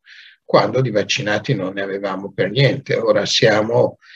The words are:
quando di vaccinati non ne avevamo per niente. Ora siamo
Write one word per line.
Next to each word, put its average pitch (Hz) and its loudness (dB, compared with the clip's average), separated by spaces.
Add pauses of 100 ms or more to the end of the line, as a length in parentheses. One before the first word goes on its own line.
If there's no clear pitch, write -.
(440)
quando 113 2
di 123 0
vaccinati 104 -2
non 95 -4
ne 98 -6
avevamo 98 -6
per 98 -2
niente. 123 0
Ora 104 2
siamo 113 2 (180)